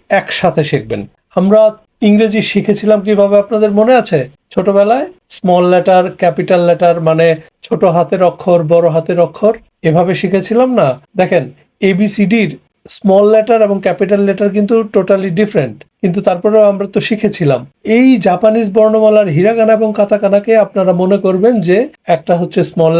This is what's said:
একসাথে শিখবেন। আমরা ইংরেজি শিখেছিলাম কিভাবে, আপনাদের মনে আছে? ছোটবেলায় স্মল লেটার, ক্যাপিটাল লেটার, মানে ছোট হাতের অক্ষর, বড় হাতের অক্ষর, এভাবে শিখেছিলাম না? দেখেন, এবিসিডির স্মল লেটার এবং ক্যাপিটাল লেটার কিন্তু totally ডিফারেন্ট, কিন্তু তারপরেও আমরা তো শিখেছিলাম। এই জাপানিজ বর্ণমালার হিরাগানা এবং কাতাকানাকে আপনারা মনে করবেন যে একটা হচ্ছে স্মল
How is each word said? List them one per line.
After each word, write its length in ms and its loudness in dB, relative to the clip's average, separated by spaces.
একসাথে 540 -2
শিখবেন। 380 -6
আমরা 260 2
ইংরেজি 400 2
শিখেছিলাম 600 0
কিভাবে, 420 0
আপনাদের 280 -2
মনে 300 2
আছে? 180 -2
ছোটবেলায় 540 0
স্মল 340 0
লেটার, 300 2
ক্যাপিটাল 480 0
লেটার, 320 2
মানে 260 2
ছোট 220 -6
হাতের 400 0
অক্ষর, 400 0
বড় 260 2
হাতের 300 -2
অক্ষর, 340 0
এভাবে 340 0
শিখেছিলাম 540 -2
না? 80 2
দেখেন, 260 0
এবিসিডির 720 0
স্মল 440 0
লেটার 280 2
এবং 200 0
ক্যাপিটাল 460 -2
লেটার 220 -2
কিন্তু 260 0
totally 340 0
ডিফারেন্ট, 380 -2
কিন্তু 200 -2
তারপরেও 500 0
আমরা 160 -6
তো 140 -4
শিখেছিলাম। 600 -2
এই 240 2
জাপানিজ 540 0
বর্ণমালার 560 2
হিরাগানা 460 0
এবং 200 0
কাতাকানাকে 640 0
আপনারা 360 0
মনে 240 0
করবেন 420 0
যে 180 0
একটা 280 -2
হচ্ছে 280 -4
স্মল 360 0